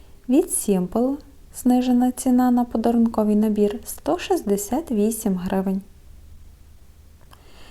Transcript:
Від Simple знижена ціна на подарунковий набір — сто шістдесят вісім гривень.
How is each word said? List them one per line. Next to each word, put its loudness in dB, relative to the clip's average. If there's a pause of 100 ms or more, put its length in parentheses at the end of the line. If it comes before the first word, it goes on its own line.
(280)
Від 4
Simple -2 (400)
знижена 2
ціна 2
на 2
подарунковий 2
набір — 2
сто -6
шістдесят -2
вісім 0
гривень. -2 (1900)